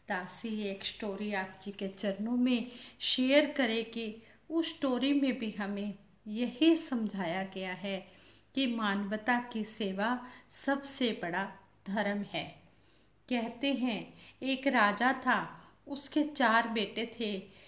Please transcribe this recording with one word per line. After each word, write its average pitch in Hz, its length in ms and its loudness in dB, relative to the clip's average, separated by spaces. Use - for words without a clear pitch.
दासी 214 520 -4
एक 196 240 -4
story 208 480 -4
आप 190 300 -4
जी 202 80 -8
के 196 160 -6
चरणों 208 500 -2
में 247 340 2
share 285 520 4
करेगी। 226 720 -2
उस 320 200 0
story 262 440 0
में 269 260 2
भी 214 120 -2
हमें 202 420 -4
यही 240 480 4
समझाया 190 680 -2
गया 190 300 -6
है 190 380 -6
कि 269 120 4
मानवता 214 720 0
की 226 240 -4
सेवा 208 640 -2
सबसे 269 560 0
बड़ा 180 320 -4
धर्म 202 460 0
है। - 280 -6
कहते 247 440 0
हैं 226 400 -2
एक 262 240 0
राजा 240 460 6
था, 208 540 0
उसके 285 360 0
चार 233 440 4
बेटे 220 520 -2
थे। 202 480 -6